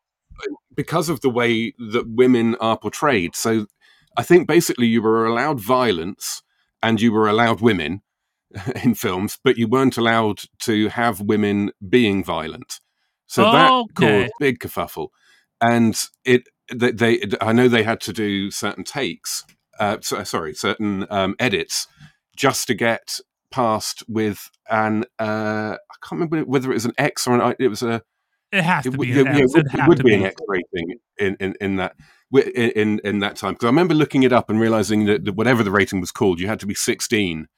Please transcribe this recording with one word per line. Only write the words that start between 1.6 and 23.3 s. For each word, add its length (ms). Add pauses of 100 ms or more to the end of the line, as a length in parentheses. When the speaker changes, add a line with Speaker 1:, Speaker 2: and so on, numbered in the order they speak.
Speaker 2:
that 160
women 480
are 200
portrayed. 600
So 300 (500)
I 80
think 240
basically 400
you 120
were 260
allowed 340
violence 840 (400)
and 180
you 120
were 160
allowed 340
women 400 (400)
<laughs> 420
in 100
films, 480
but 140
you 120
weren't 280
allowed 440 (240)
to 240
have 320
women 500 (180)
being 360
violent. 560 (460)
So 160
that 280
Speaker 1:
Okay. 520
Speaker 2:
caused 180
big 180
kerfuffle. 500 (520)
And 360 (280)
it, 180 (320)
they, 160
they, 320 (180)
I 120
know 160
they 160
had 180
to 100
do 380
certain 340
takes, 600 (340)
uh, 240
so, 220
sorry, 280
certain, 560
um, 300
edits 480 (500)
just 300
to 80
get 440 (320)